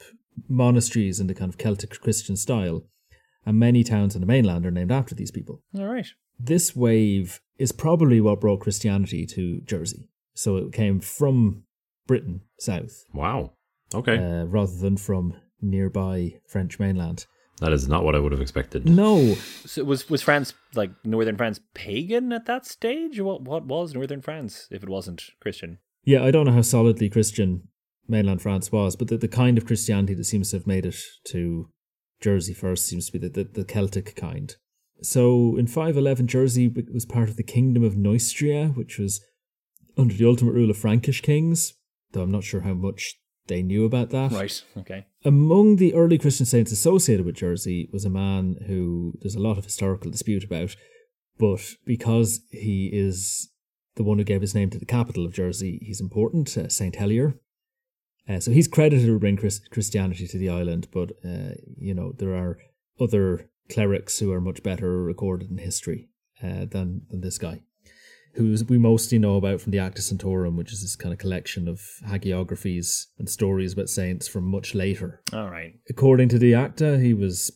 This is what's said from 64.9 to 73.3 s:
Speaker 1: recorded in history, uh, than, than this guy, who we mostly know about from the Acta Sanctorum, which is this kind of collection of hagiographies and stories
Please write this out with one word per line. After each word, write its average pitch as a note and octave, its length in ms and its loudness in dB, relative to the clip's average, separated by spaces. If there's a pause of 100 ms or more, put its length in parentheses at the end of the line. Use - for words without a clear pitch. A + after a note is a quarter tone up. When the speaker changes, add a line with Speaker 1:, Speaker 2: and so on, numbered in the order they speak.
Speaker 1:
recorded F#2 480 -4
in F#2 60 -6
history, - 500 -8 (340)
uh, F#2 240 -8
than, F#2 440 -6
than F#2 120 -10
this F#2 160 -8
guy, - 260 -10 (720)
who A2 200 2 (140)
we B2+ 80 6
mostly A2+ 400 4
know G#2 200 4
about F#2+ 220 0
from - 120 -6
the G2 80 0
Acta F#2+ 220 -6
Sanctorum, F#2 540 -2
which E2+ 160 -6
is G2+ 100 -12
this F#2 140 -8
kind - 180 -8
of F2+ 60 -10
collection F#2 480 -6
of E2+ 140 -6 (240)
hagiographies F2+ 1000 -4 (120)
and G2 120 -8
stories F#2+ 440 -2